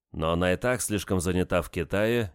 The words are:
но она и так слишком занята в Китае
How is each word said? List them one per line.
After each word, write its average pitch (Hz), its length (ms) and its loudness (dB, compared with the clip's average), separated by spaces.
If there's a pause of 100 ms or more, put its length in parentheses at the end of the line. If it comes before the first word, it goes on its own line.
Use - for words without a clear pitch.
(120)
но 80 200 0
она 90 220 4
и 87 40 0
так 123 240 -2
слишком 98 380 -2
занята 87 420 0
в - 80 -6
Китае 104 640 -2